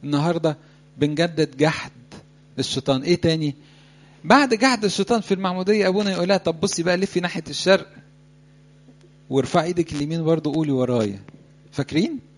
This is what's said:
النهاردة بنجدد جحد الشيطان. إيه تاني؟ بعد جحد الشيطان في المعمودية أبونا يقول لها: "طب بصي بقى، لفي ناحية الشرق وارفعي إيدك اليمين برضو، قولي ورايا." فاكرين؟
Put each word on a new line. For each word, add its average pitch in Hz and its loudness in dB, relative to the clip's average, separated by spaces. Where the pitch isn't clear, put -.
النهاردة 156 0
بنجدد 151 0
جحد 151 0
الشيطان. 131 -2
إيه 170 2
تاني؟ 160 0
بعد 254 4
جحد 220 2
الشيطان 196 0
في - -2
المعمودية 190 0
أبونا 196 0
يقول 175 -2
لها: 196 4
"طب 165 -2
بصي 170 -2
بقى، 175 2
لفي 190 -2
ناحية 175 -6
الشرق 185 2
وارفعي 139 0
إيدك 170 -4
اليمين 156 -4
برضو، 156 0
قولي 156 0
ورايا." 120 0
فاكرين؟ 214 -2